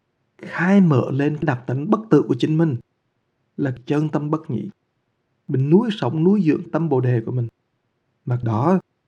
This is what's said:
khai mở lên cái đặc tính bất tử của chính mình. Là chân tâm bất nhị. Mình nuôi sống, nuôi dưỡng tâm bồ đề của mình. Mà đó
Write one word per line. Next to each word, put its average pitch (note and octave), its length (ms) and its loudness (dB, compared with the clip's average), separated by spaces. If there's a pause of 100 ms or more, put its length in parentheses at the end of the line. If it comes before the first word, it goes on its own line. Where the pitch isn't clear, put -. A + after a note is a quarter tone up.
(380)
khai F#3+ 440 2
mở D3 300 4
lên C#3+ 240 -2
cái D3 80 -10
đặc D3 240 -2
tính C#3 220 -4
bất G#3+ 100 0 (100)
tử D3 180 6
của C#3 120 0
chính D#3 180 0
mình. D#3 200 0 (800)
Là C3+ 180 -4 (100)
chân D3+ 240 0
tâm D3 220 -2
bất D#3 180 -4
nhị. - 200 -6 (760)
Mình C#3 220 0
nuôi G#3+ 220 4
sống, D#3 320 -4
nuôi G3 180 4
dưỡng D#3 300 0
tâm D#3+ 180 -2
bồ C3 120 0
đề B2 240 0
của A#2 60 -8
mình. A#2+ 160 -4 (800)
Mà B2 180 -4
đó B2+ 360 0 (280)